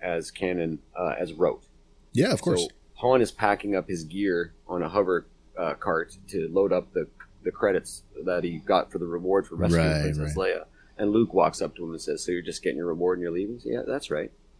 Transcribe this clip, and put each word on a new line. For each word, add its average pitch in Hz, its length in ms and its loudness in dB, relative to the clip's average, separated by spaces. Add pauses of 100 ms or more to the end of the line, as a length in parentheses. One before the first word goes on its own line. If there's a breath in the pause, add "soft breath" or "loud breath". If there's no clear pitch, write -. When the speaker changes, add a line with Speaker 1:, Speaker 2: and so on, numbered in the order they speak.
Speaker 1:
as 85 300 -4
canon, 87 480 -2 (180)
uh, 87 220 -2
as 85 140 -4
rote. 80 320 0 (480)
Speaker 2:
Yeah, 180 200 4
of - 100 0
course. 90 200 2
Speaker 1:
So 80 60 -2 (260)
Han 127 260 4
is 104 120 2
packing 101 420 2
up 92 140 -2
his 85 160 -4
gear 85 500 0 (140)
on 87 140 -2
a 80 60 -2
hover, 90 380 2 (320)
uh, 80 160 -2
cart 85 420 -2 (120)
to 82 240 -4
load 95 200 4
up 90 200 0
the, 80 160 -2 (340)
the 90 80 -4
credits - 540 -2 (200)
that 87 200 0
he 85 140 -4
got 92 340 2
for - 60 -4
the 87 80 -4
reward 90 400 0
for 82 100 -12
rescuing 82 300 4
Speaker 2:
Right, 78 160 0
Speaker 1:
Princess 76 340 -2
Speaker 2:
right. 92 200 0
Speaker 1:
Leia. - 80 -8 (320 soft breath)
And 104 160 0
Luke 110 220 4
walks 82 260 4
up 80 160 -4
to 87 80 -10
him 82 60 -6
and 82 100 -8
says, - 220 -4
"So - 80 -4
you're 90 120 0
just 82 200 -10
getting 76 160 -2
your 87 80 -2
reward 87 320 0
and 87 40 -6
you're 85 100 -4
leaving?" 104 240 -4
He 120 60 -16
says, 117 100 -6
"Yeah, 120 140 -4
that's 135 240 -6
right. - 200 -4 (300)